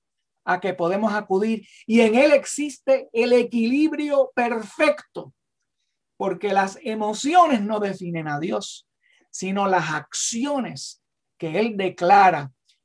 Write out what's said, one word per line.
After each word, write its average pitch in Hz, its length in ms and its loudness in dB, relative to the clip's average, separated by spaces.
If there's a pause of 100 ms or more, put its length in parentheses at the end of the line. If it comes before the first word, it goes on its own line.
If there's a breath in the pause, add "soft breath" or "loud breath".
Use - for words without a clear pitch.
(440)
a 180 160 0
que 190 120 -4
podemos 196 400 0
acudir 208 540 -2 (200 soft breath)
y 226 140 4
en 220 140 6
Él 294 180 6
existe 277 800 -2
el 240 220 2
equilibrio 269 1000 0
perfecto, 233 1000 -2 (800)
porque 190 360 -4
las 190 300 0
emociones 233 800 2
no 208 200 -4
definen 175 480 -6
a 147 120 -6
Dios, 196 480 -8 (420)
sino 196 380 -4
las 170 220 0
acciones 220 1120 -6 (360)
que 160 200 -6
Él 220 180 -2
declara 185 760 2 (320)